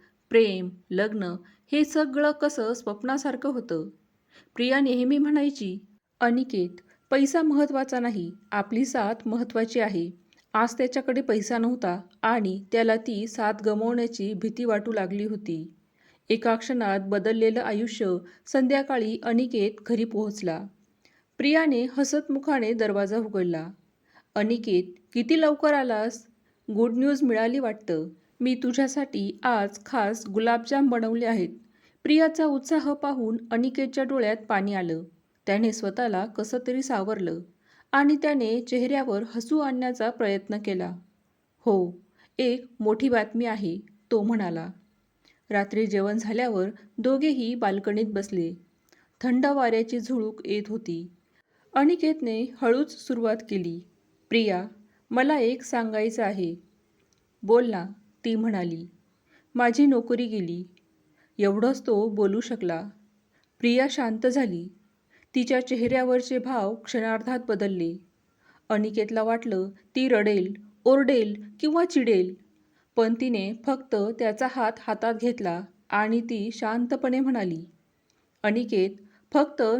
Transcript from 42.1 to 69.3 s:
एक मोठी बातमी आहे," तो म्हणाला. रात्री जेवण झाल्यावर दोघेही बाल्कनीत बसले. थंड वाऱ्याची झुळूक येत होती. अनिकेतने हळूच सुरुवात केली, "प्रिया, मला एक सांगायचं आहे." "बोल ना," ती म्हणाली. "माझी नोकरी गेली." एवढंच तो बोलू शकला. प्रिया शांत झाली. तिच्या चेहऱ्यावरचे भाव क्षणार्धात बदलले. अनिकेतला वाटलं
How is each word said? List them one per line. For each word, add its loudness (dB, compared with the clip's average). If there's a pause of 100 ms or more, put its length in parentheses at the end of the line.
एक 0 (160)
मोठी 2
बातमी 0
आहे," -4 (320)
तो 2
म्हणाला. -2 (800)
रात्री 0
जेवण 0
झाल्यावर -2 (300)
दोघेही 0
बाल्कनीत 0
बसले. -4 (640)
थंड 2
वाऱ्याची 2
झुळूक -4
येत -2
होती. -8 (640)
अनिकेतने 2 (200)
हळूच 0
सुरुवात 0 (140)
केली, -4 (480)
"प्रिया, 2 (460)
मला 2
एक 0
सांगायचं -2
आहे." -2 (880)
"बोल 4
ना," -4 (380)
ती 0
म्हणाली. -2 (680)
"माझी 4
नोकरी 2
गेली." -6 (760)
एवढंच 2
तो 2
बोलू 2
शकला. -6 (680)
प्रिया 4
शांत -2
झाली. 0 (640)
तिच्या 2
चेहऱ्यावरचे 0
भाव -2
क्षणार्धात -4 (100)
बदलले. -2 (720)
अनिकेतला 0
वाटलं -2 (260)